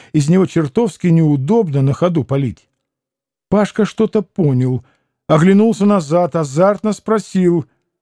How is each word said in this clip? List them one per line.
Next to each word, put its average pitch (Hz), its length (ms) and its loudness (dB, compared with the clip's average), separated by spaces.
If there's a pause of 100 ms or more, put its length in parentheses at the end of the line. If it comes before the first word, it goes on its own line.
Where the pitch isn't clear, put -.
(120)
из 147 160 0
него 180 180 2
чертовски 170 640 -2
неудобно 156 720 0
на 139 120 0
ходу 170 280 -2
палить. 135 460 -6 (800)
Пашка 202 360 0
что-то 214 380 -2
понял, 127 640 -2 (420)
оглянулся 196 580 2
назад, 175 520 0
азартно 180 560 0
спросил: 185 720 -2 (380)